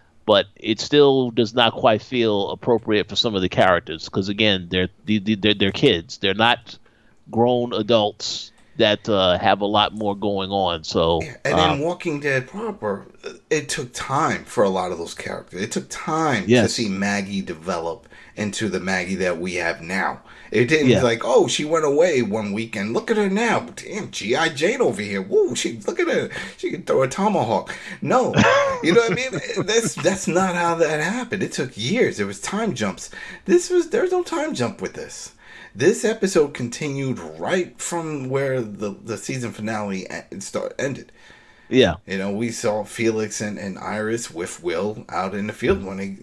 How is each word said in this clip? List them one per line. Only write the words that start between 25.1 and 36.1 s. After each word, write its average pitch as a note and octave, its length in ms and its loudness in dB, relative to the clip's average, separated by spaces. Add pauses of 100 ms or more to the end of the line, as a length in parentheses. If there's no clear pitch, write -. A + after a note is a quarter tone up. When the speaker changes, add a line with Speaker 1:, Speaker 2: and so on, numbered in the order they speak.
Speaker 2:
Woo, F#4+ 360 2
she, - 300 -4
look - 140 -6
at E4+ 80 2
her. D#3+ 220 0 (260)
She E4+ 140 -4
can - 140 -8
throw C#3 180 2
a C3+ 60 2
tomahawk." D3 640 0 (260)
No. - 380 2
Speaker 1:
<laughs> - 60 8 (400)
Speaker 2:
You E3+ 100 4
know E4 60 8
what G3+ 120 2
I - 40 2
mean? E3 240 -4 (260)
That's, A3 300 2
that's F#3 320 0
not F3+ 260 2
how E3+ 220 2
that D#3 240 2
happened. F3+ 420 -2
It F3+ 100 -4
took C3+ 240 -4
years. B2 400 2
There G#2 120 0
was G2+ 120 -10
time G3 340 -4
jumps. G#2 360 -6 (340)
This F4 260 4
was, F4 200 2
there's F4 220 2
no F4+ 100 0
time D#4 320 -4
jump A2 260 -4
with F2+ 140 -6
this. - 380 -14 (420)
This F3 300 2
episode F#3 500 2